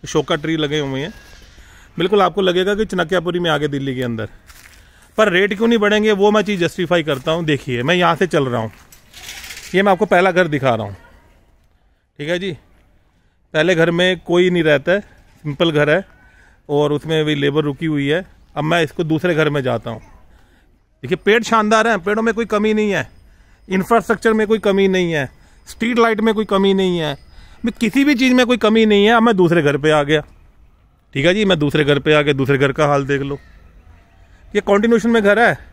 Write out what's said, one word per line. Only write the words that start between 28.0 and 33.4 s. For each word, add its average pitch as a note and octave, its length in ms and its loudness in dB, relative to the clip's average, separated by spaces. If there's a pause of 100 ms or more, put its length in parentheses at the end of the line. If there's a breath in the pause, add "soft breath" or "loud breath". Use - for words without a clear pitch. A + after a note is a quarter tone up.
भी D4 100 4
चीज़ B3+ 200 2
में B3+ 120 4
कोई A#3+ 100 0
कमी A3 300 2
नहीं G3+ 180 4
है। A3 80 4
अब A#3 100 4
मैं A#3 140 2
दूसरे F3 260 4
घर C#3+ 160 0
पे D3+ 120 0
आ D3+ 120 2
गया, D3 180 0 (920)
ठीक C#3 120 0
है F3+ 80 4
जी, G#3+ 100 0
मैं F#3 140 2
दूसरे D3 260 0
घर C#3+ 140 2
पे D3+ 160 0
आ D3 80 2
गया, D3 120 0
दूसरे C3+ 240 0
घर C3+ 140 0
का D3+ 140 0
हाल C#3+ 200 0
देख C#3 160 -4
लो, C#3 160 -8 (1160 soft breath)